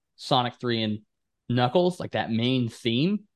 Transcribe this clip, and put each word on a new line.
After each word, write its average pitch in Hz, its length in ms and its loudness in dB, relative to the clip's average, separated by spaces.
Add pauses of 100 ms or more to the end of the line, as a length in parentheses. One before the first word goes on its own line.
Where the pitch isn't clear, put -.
(160)
Sonic 123 440 0
Three 117 240 -2
and 107 160 -2 (500)
Knuckles, 139 500 2
like - 120 -8
that 101 200 -2
main 120 380 0
theme, 147 520 -2 (140)